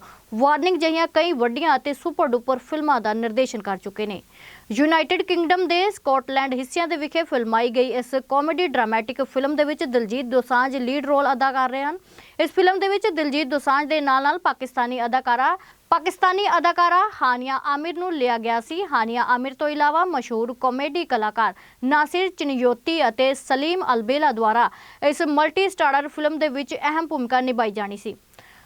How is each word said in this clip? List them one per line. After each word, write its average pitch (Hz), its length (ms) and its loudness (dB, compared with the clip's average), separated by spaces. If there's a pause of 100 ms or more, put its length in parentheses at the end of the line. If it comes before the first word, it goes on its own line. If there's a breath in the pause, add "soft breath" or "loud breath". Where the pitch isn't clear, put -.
(340 loud breath)
ਵਾਰਨਿੰਗ 294 440 2
ਜਿਹੀਆਂ 330 360 0
ਕਈ 330 200 2
ਵੱਡੀਆਂ 262 420 0
ਅਤੇ 277 180 -2
ਸੁਪਰ 320 340 -2
ਡੁਪਰ 247 300 0
ਫਿਲਮਾਂ 294 440 -2
ਦਾ 214 120 -2
ਨਿਰਦੇਸ਼ਨ 226 480 -2
ਕਰ 190 160 -6
ਚੁੱਕੇ 208 300 -8
ਨੇ। 196 140 -10 (500 loud breath)
ਯੂਨਾਈਟਿਡ 320 500 2
ਕਿੰਗਡਮ 349 460 0
ਦੇ 359 240 2
ਸਕਾਟਲੈਂਡ 269 600 -2
ਹਿੱਸਿਆਂ 269 340 -4
ਦੇ 330 100 -2
ਵਿਖੇ 311 260 -2
ਫਿਲਮਾਈ 233 460 0
ਗਈ 254 200 2
ਇਸ 247 240 -4 (160)
ਕਾਮੇਡੀ 302 380 0
ਡਰਾਮੈਟਿਕ 233 560 -2
ਫਿਲਮ 269 320 -2
ਦੇ 294 80 2
ਵਿੱਚ 294 200 -2
ਦਿਲਜੀਤ 247 420 -2
ਦੋਸਾਂਝ 254 500 0
ਲੀਡ 262 300 -2
ਰੋਲ 277 260 2
ਅਦਾ 269 200 0
ਕਰ 254 180 0
ਰਹੇ 269 140 -4
ਹਨ। 311 140 -6 (420 loud breath)
ਇਸ 320 120 0
ਫਿਲਮ 370 280 2
ਦੇ 392 80 0
ਵਿੱਚ 403 200 0
ਦਿਲਜੀਤ 302 400 -2
ਦੋਸਾਂਝ 285 420 0
ਦੇ 311 120 0
ਨਾਲ-ਨਾਲ 277 380 2
ਪਾਕਿਸਤਾਨੀ 254 680 -2
ਅਦਾਕਾਰਾ, 254 520 0 (340 loud breath)
ਪਾਕਿਸਤਾਨੀ 370 540 2 (120)
ਅਦਾਕਾਰਾ 349 420 4 (220)
ਹਾਨੀਆ 254 440 0
ਆਮਿਰ 294 320 -4
ਨੂੰ 349 160 -4
ਲਿਆ 247 240 0
ਗਿਆ 233 240 -2
ਸੀ। 330 300 -6
ਹਾਨੀਆ 233 320 0
ਆਮਿਰ 247 300 0
ਤੋਂ 302 160 -2
ਇਲਾਵਾ 302 360 2
ਮਸ਼ਹੂਰ 240 560 -4
ਕਾਮੇਡੀ 285 440 -2
ਕਲਾਕਾਰ 214 480 0 (300 loud breath)
ਨਾਸਿਰ 302 540 2
ਚਨਯੋਤੀ 269 680 0
ਅਤੇ 262 260 2
ਸਲੀਮ 302 500 -2 (100)
ਅਲਬੇਲਾ 262 380 2
ਦੁਆਰਾ 226 380 2 (400 loud breath)
ਇਸ 302 120 -2
ਮਲਟੀ 311 480 2
ਸਟਾਰਰ 285 380 0
ਫਿਲਮ 302 320 -4
ਦੇ 311 100 2
ਵਿੱਚ 277 260 -6
ਅਹਿਮ 311 320 -2
ਭੂਮਿਕਾ 254 340 -2
ਨਿਭਾਈ 240 300 0
ਜਾਣੀ 202 260 -8
ਸੀ। 208 180 -10 (500 loud breath)